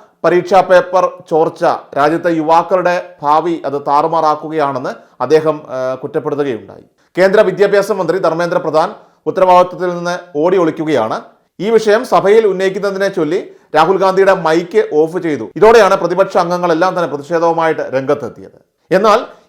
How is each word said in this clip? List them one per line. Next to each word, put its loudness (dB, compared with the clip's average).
പരീക്ഷാ 2
പേപ്പർ 0
ചോർച്ച -2
രാജ്യത്തെ 0
യുവാക്കളുടെ 0
ഭാവി 0
അത് -4
താറുമാറാക്കുകയാണെന്ന് -2
അദ്ദേഹം, 2
ഏഹ്, -8
കുറ്റപ്പെടുത്തുകയുണ്ടായി. -6
കേന്ദ്ര 4
വിദ്യാഭ്യാസ 2
മന്ത്രി -2
ധർമ്മേന്ദ്ര -2
പ്രധാൻ -2
ഉത്തരവാദിത്വത്തിൽ 2
നിന്ന് -6
ഓടി 2
ഒളിക്കുകയാണ്. -2
ഈ -4
വിഷയം 2
സഭയിൽ 2
ഉന്നയിക്കുന്നതിനെ -2
ചൊല്ലി -4
രാഹുൽ 2
ഗാന്ധിയുടെ 2
മൈക്ക് 0
ഓഫ് 0
ചെയ്തു. -6
ഇതോടെയാണ് 6
പ്രതിപക്ഷ -2
അംഗങ്ങളെല്ലാം -2
തന്നെ -2
പ്രതിഷേധവുമായിട്ട് -2
രംഗത്തെത്തിയത്. -6
എന്നാൽ 2